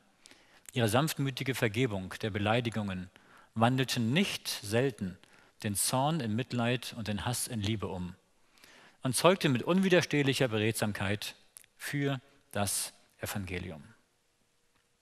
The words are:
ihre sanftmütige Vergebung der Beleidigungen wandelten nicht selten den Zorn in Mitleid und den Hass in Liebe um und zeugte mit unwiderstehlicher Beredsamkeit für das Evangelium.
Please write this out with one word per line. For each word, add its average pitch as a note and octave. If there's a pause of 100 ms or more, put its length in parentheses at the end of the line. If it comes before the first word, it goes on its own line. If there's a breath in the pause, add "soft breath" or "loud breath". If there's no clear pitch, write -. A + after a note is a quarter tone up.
(720 soft breath)
ihre A#2
sanftmütige C3
Vergebung G#2+
der A2
Beleidigungen G#2 (460 soft breath)
wandelten A#2+
nicht F#3
selten G#2+ (460 soft breath)
den G#2
Zorn C#3+
in A2
Mitleid B2
und G#2+
den G2+
Hass A#2+
in A#2
Liebe G#2
um F2+ (840 soft breath)
und B2+
zeugte E3+
mit B2
unwiderstehlicher D3
Beredsamkeit G#2+ (420)
für C#3 (300)
das - (260)
Evangelium. F2+ (1200)